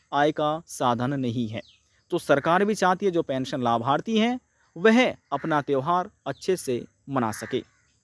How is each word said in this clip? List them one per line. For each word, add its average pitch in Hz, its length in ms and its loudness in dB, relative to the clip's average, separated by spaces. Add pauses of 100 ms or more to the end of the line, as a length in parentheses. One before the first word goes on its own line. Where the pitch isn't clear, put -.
(140)
आय 147 180 4
का 156 360 -2
साधन 127 520 -2
नहीं 120 280 -4
है। 107 140 -10 (500)
तो 175 80 0
सरकार 165 460 2
भी 214 100 0
चाहती 185 300 0
है 190 60 0
जो 170 120 0
पेंशन 131 400 -4
लाभार्थी 123 560 0
हैं 240 200 0 (360)
वह 220 300 4 (260)
अपना 147 300 0
त्यौहार 151 480 0 (180)
अच्छे 180 300 -2
से 123 260 -4 (260)
मना 123 240 0
सके। 117 300 -6 (400)